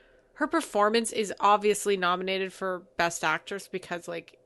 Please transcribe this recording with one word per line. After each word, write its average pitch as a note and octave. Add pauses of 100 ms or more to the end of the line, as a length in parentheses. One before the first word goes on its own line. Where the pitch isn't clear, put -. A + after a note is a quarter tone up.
(340)
her D4+
performance A3+
is G3
obviously G3+
nominated F#3
for F#3 (120)
Best E3+
Actress E3
because, F3+
like, E3+